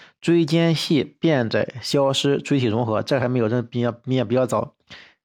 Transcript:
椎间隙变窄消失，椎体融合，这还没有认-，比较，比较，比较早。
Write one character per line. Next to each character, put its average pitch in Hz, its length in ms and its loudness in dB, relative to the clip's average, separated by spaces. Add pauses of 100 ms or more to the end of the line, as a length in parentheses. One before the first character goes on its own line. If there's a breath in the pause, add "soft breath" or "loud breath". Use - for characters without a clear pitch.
(200 loud breath)
椎 170 260 2
间 165 280 2
隙 151 280 0
变 135 480 0
窄 - 300 -2
消 139 320 0
失， 135 280 0
椎 143 180 -2
体 127 80 0
融 113 200 0
合， 107 160 0
这 139 160 -2
还 120 100 -2
没 127 100 -2
有 113 100 2
认-， 120 200 -2
比 120 140 -4
较， 120 80 0
比 127 260 -4
较， 127 80 0
比 107 100 -2
较 127 120 2
早。 110 280 -4 (500 loud breath)